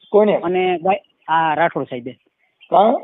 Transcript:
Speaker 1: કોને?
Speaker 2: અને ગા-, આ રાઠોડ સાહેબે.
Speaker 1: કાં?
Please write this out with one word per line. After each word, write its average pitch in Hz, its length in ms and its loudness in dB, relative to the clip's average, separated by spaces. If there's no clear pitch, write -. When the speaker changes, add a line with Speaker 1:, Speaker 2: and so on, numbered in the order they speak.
Speaker 1:
કોને? 208 260 4
Speaker 2:
અને 180 420 -2
ગા-, 190 500 -6
આ 160 260 0
રાઠોડ 160 300 -2
સાહેબે. 123 340 -12
Speaker 1:
કાં? 208 340 4